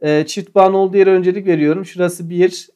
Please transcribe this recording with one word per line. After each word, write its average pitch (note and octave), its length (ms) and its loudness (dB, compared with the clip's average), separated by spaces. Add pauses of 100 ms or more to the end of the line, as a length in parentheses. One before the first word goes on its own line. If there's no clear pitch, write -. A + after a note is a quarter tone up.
e, D3+ 240 0
çift F#3 300 -12
bağın F#3+ 180 4
olduğu F#3+ 240 0
yere F#3+ 120 4
öncelik F#3 380 0
veriyorum. E3 380 0
Şurası F3 440 -6
bir, F3+ 460 -2